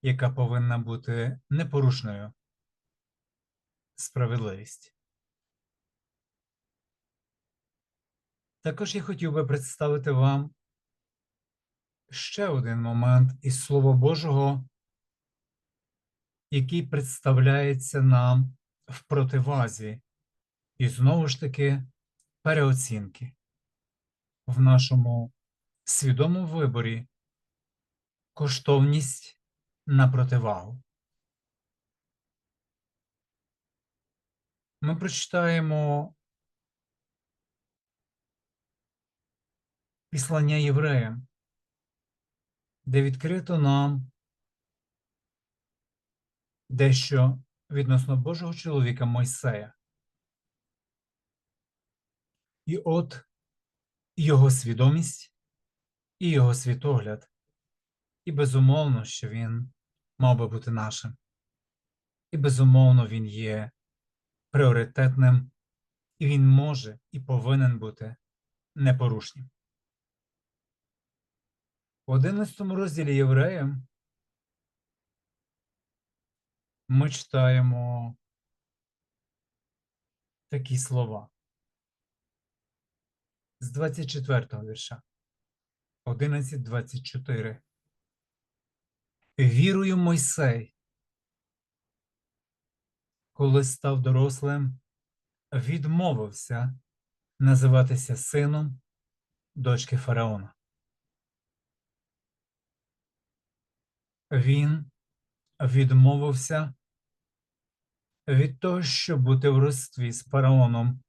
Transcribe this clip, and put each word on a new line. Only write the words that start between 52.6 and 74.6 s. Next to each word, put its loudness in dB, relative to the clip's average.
І -4
от -4
його 4
свідомість 0
і -2
його 4
світогляд. -4
І -6
безумовно, 4
що -12
він -8
мав 4
би -2
бути -8
нашим. -8
І -6
безумовно, 6
він -6
є -8
пріоритетним, 2
і -4
він 4
може 2
і -12
повинен 0
бути -12
непорушнім. -2
В -4
одинадцятому -2
розділі -4
«Євреям» 0